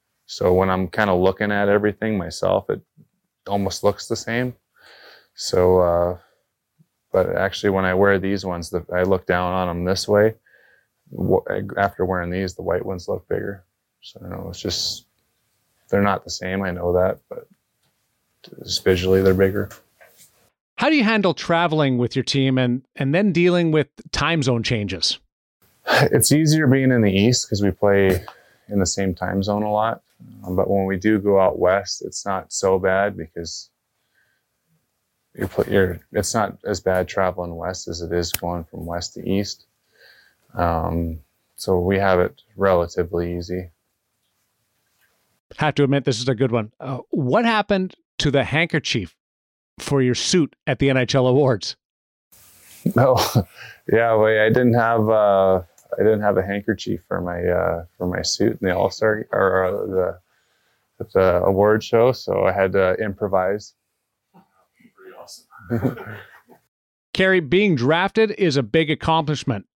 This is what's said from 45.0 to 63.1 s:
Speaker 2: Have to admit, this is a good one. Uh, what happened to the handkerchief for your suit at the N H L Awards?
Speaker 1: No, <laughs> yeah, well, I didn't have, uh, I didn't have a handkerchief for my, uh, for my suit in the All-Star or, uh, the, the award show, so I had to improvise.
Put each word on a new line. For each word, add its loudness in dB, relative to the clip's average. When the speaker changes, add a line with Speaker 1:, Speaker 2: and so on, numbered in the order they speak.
Speaker 2:
Have 2
to 4
admit, 2
this 0
is -2
a 0
good 0
one. -2
Uh, -8
what 0
happened 0
to 0
the 2
handkerchief -2
for 0
your 2
suit 0
at -2
the 2
N 2
H 0
L 4
Awards? 2
Speaker 1:
No, 4
<laughs> -16
yeah, 4
well, 4
I 4
didn't 4
have, 2
uh, 4
I 0
didn't 4
have 0
a 2
handkerchief -4
for -4
my, -6
uh, 0
for -6
my -2
suit -2
in -2
the 0
All-Star -2
or, 2
uh, -4
the, -10
the 4
award 4
show, 4
so -2
I 2
had 0
to 2
improvise. -4